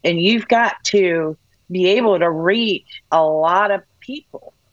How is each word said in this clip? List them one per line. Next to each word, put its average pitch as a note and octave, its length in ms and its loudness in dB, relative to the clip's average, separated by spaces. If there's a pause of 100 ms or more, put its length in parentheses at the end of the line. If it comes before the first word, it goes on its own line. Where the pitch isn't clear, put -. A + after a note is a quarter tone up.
and E3+ 180 0
you've G#3+ 280 0
got A#3 380 0
to E3 500 0 (340)
be F3+ 200 0
able G#3+ 280 2
to E3+ 100 2
reach F#3 800 -2
a D#3+ 140 4
lot E3 480 2
of G3 120 -4 (180)
people - 500 -18 (220)